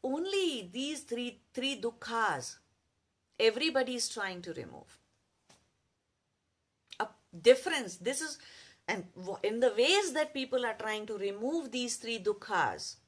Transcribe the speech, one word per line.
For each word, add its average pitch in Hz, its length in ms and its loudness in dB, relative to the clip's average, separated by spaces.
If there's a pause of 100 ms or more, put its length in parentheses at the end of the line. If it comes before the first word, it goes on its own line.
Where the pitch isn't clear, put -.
Only 302 680 0
these 277 300 -4
three, 240 380 -6 (140)
three 262 260 -2
dukkhas 220 760 -2 (840)
everybody 254 540 4
is 233 120 -2
trying 190 360 -6
to 170 100 -10
remove. 101 460 -14 (2000)
A 220 80 -2 (340)
difference, 254 560 6
this 262 240 -2
is, 302 160 -8 (500)
and 185 180 -4 (100)
w-, 185 280 -8
in 220 160 0
the 240 180 4
ways 339 360 4
that 302 200 0
people 262 320 0
are 220 100 -2
trying 214 320 -4
to 220 100 -6
remove 226 540 -2
these 247 260 -2
three 226 220 -4
dukkhas 180 760 -2 (100)